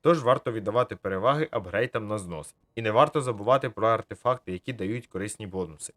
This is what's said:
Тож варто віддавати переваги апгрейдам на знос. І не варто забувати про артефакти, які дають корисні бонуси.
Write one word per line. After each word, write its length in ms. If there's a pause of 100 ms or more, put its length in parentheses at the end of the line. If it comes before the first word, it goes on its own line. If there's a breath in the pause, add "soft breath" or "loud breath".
Тож 220
варто 280
віддавати 440
переваги 560
апгрейдам 560
на 100
знос. 380 (200)
І 60
не 100
варто 300
забувати 480
про 180
артефакти, 640
які 220
дають 340
корисні 400
бонуси. 500